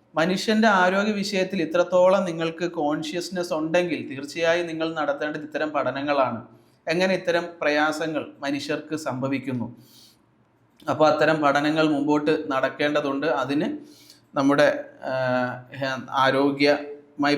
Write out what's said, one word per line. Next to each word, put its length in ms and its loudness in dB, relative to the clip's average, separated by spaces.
മനുഷ്യൻ്റെ 540 2
ആരോഗ്യ 440 4
വിഷയത്തിൽ 500 -2
ഇത്രത്തോളം 640 4
നിങ്ങൾക്ക് 480 -4
കോൺഷ്യസ്നെസ് 840 -4
ഉണ്ടെങ്കിൽ 460 0
തീർച്ചയായും 560 -2
നിങ്ങൾ 280 -6
നടത്തേണ്ടത് 480 -4
ഇത്തരം 280 -6
പഠനങ്ങളാണ്. 720 -2
എങ്ങനെ 280 0
ഇത്തരം 300 0
പ്രയാസങ്ങൾ 640 0
മനുഷ്യർക്ക് 520 -4
സംഭവിക്കുന്നു? 720 -4
അപ്പോൾ 220 4
അത്തരം 320 4
പഠനങ്ങൾ 400 2
മുമ്പോട്ട് 540 0
നടക്കേണ്ടതുണ്ട്. 800 0
അതിന് 420 -2
നമ്മുടെ, 300 6
ആഹ്, 880 -4
ആരോഗ്യമായി 1300 2